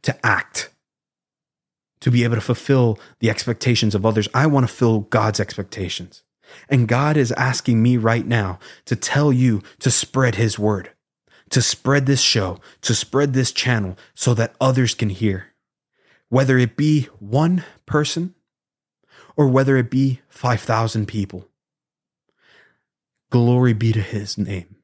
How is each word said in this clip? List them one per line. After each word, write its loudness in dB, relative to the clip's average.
to -4
act, -2
to -2
be 2
able 0
to -2
fulfill 0
the 0
expectations -2
of 0
others. 2
I 2
want 2
to -6
fill 0
God's -2
expectations. -10
And 2
God 0
is 0
asking 0
me 4
right 0
now -2
to -2
tell 0
you 2
to 0
spread 0
his -2
word, -2
to 2
spread 0
this 2
show, -2
to 0
spread -2
this 0
channel -2
so 0
that -2
others 0
can -2
hear, -4
whether 2
it 0
be 0
one 0
person -4
or 4
whether 4
it 0
be 0
five -2
thousand -2
people. -8
Glory 4
be 0
to 0
his -8
name. -8